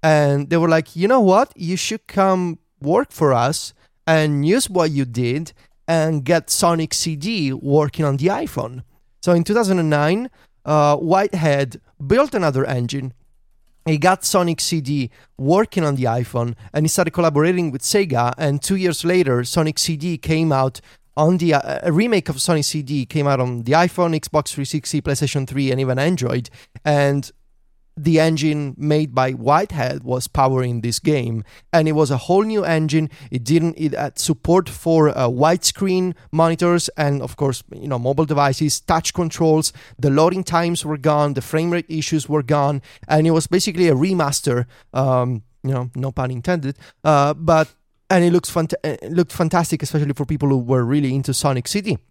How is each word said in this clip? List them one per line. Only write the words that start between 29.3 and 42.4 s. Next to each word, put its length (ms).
Whitehead 680
was 220
powering 540
this 180
game, 460
and 160
it 20
was 180
a 80
whole 260
new 200
engine. 460
It 140
didn't, 340
it 160
had 240
support 520
for, 400
uh, 180
widescreen 880
monitors, 640
and 260
of 140
course, 280
you 140
know, 100
mobile 260
devices, 540
touch 340
controls. 600
The 100
loading 360
times 400
were 120
gone, 360
the 80
frame 280
rate 200
issues 400
were 120